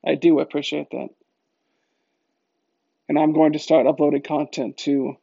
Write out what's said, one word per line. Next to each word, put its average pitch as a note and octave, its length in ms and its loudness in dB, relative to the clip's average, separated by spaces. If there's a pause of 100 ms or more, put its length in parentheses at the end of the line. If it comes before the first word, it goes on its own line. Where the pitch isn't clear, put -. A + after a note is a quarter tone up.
I D#3+ 80 0
do D3+ 260 4
appreciate D3 500 -6
that. - 180 -10 (2000)
And D3 100 0
I'm D#3 160 2
going D#3 180 4
to D3+ 60 -6
start D3 280 2
uploading C#3+ 360 2
content C#3+ 560 -6
to C#3 440 -2